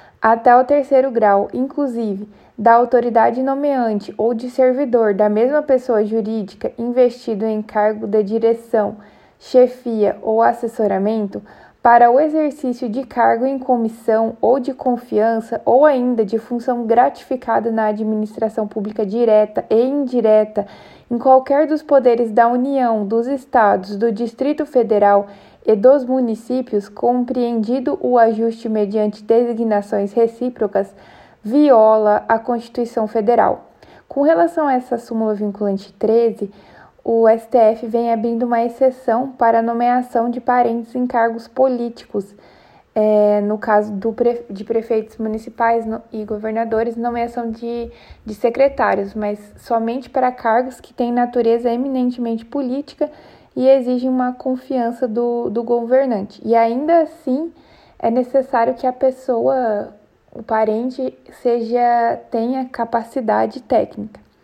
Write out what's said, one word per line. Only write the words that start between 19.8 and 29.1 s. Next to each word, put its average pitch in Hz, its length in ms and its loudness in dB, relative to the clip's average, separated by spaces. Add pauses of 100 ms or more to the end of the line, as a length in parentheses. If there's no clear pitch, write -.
indireta, 220 840 2 (420)
em 240 80 -2
qualquer 262 480 4
dos 302 160 -2
poderes 240 480 2
da 233 200 4
União, 247 560 0
dos 226 200 -2
Estados, 208 720 0
do 226 160 0
Distrito 262 540 -4
Federal 202 600 2 (380)
e 220 80 4
dos 254 300 6
municípios, 247 840 -4
compreendido 247 1120 -2
o 247 160 2
ajuste 226 500 0
mediante 214 560 -2